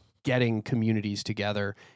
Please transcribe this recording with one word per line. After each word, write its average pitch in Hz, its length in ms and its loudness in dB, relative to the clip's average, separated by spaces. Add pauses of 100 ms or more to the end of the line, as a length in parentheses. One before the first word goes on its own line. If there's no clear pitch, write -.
(240)
getting 120 380 2
communities 110 600 0
together, 101 540 -2 (200)